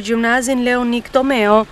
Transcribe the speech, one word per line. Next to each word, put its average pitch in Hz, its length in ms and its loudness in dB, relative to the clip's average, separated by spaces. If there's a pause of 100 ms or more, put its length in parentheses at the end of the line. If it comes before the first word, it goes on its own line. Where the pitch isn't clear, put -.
gjimnazin 233 580 0
Leonik 240 480 -2
Tomeo 220 600 2